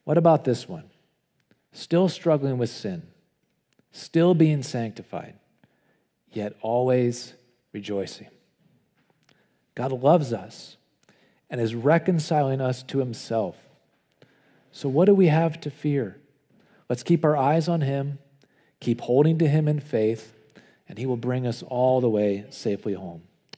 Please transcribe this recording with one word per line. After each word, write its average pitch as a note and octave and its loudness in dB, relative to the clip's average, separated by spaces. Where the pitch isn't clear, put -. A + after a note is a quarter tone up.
What D3+ 0
about D#3+ 4
this - -2
one? E2 -16
Still F3+ 0
struggling C#3 0
with A#2 -2
sin, F2 -10
still E3+ 2
being D#3 4
sanctified, A2 -8
yet G#2 -8
always B2 0
rejoicing. G2+ -8
God - -6
loves C3+ 2
us G2+ -12
and B2 -4
is A2+ -2
reconciling D3 0
us B2+ -2
to - -4
himself. A2+ -4
So - -8
what D3+ 2
do G3+ 8
we F#3+ 6
have D#3+ 2
to D3 -10
fear? C#3 -4
Let's B2 -4
keep E3 2
our D3+ 2
eyes D3+ 2
on E3+ 0
him, C#3 -4
keep A#2 -4
holding D3 4
to E3 4
him D3+ 2
in D3+ 0
faith, A2+ -2
and G2 -16
he A#2+ -8
will B2+ -2
bring B2+ -4
us A#2 -4
all B2+ 0
the B2 2
way G#2 0
safely G2+ -4
home. F2 -12